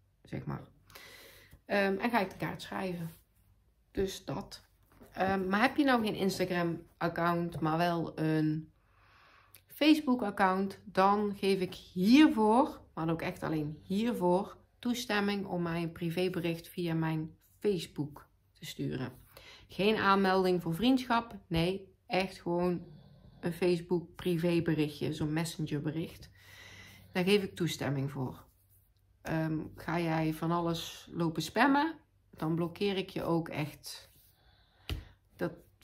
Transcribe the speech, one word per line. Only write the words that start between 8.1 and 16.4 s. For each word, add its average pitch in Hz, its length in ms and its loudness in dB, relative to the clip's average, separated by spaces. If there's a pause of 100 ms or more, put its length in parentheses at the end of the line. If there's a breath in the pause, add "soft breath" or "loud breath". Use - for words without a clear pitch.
een 156 540 0 (920 soft breath)
Facebook-account, 202 1160 2
dan 202 520 2
geef 196 240 2
ik 175 140 -4
hiervoor, 220 1080 6 (140)
maar 165 160 -2
ook 160 120 -2
echt 180 200 -8
alleen 156 400 -4
hiervoor, 190 760 0 (220)
toestemming 202 680 -2
om 175 160 -2
mij 170 200 -2
een 165 100 -4
privébericht 170 760 -2